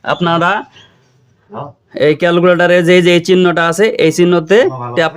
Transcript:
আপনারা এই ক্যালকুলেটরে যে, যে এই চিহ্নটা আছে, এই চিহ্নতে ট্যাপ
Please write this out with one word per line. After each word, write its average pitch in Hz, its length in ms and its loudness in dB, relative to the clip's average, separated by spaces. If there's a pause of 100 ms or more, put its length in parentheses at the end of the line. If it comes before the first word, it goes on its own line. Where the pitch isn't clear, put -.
আপনারা 170 480 -2 (1600)
এই 156 140 2
ক্যালকুলেটরে 175 560 2 (100)
যে, 180 140 4
যে 175 160 2
এই 170 100 2
চিহ্নটা 180 440 2
আছে, 185 140 0 (200)
এই 160 120 2
চিহ্নতে 175 400 2 (380)
ট্যাপ 160 220 -2